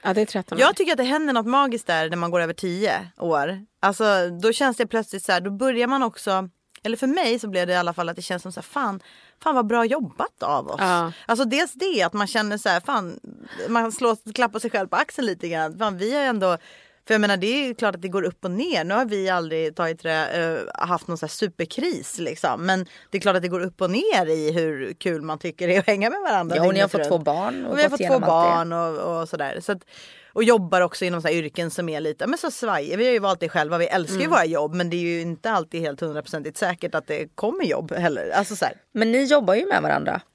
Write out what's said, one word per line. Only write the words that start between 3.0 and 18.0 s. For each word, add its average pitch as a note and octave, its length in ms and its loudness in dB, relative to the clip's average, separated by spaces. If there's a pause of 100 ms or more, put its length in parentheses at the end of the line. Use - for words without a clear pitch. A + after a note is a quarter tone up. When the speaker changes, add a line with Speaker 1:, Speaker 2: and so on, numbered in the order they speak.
Speaker 2:
år. E3 420 0 (200)
Alltså, G3 240 2 (380)
då A3+ 100 4
känns B3+ 240 2
det A#3+ 100 0
plötsligt G#3+ 360 -4
så - 100 0
här, F3 80 4
då F#3+ 100 -4
börjar A#3+ 360 0
man C4+ 160 0
också, F#3+ 460 -2 (340)
eller A3+ 140 -2
för C4+ 100 -2
mig C4 320 2
så A3 100 -8
blir F3+ 180 0
det F3+ 60 2
i F3+ 40 2
alla F3 160 0
fall E3+ 160 -4
att E3+ 80 -6
det F3+ 60 -14
känns F3+ 200 -6
som F#3 100 -12
så - 80 -12
här, E3 60 -12
fan, G#3+ 340 -4 (420)
fan D#4 120 2
vad A#3+ 120 4
bra A#3 180 2
jobbat A#3 580 -4
av C#3+ 260 -2
oss. - 100 -6
Speaker 1:
Ja. F3 340 2 (140)
Speaker 2:
Alltså, A#3 180 2
dels C4+ 280 0
det F4 300 0
att E3+ 100 0
man G#3 140 -2
känner G#3 320 -2
så G#3+ 100 -2
här, F3+ 120 2
fan, G#3 400 -4 (480)
man A3+ 240 0
slår, A3 400 0
klappar A3+ 260 0
sig A3+ 120 -4
själv G3 180 -2
på - 80 -2
axeln C4+ 300 0
lite F3+ 220 -4
grann. D#3+ 300 -2
Fan, G3+ 200 -2
vi G#3+ 160 -2
har C#4+ 80 0
ändå F#3+ 360 2 (480)
för A3 80 2
jag G#3+ 60 6
menar, G3+ 160 4
det F3+ 100 -2
är C4+ 200 0
ju A#3+ 80 -4
klart G#3 200 0
att F3 80 -12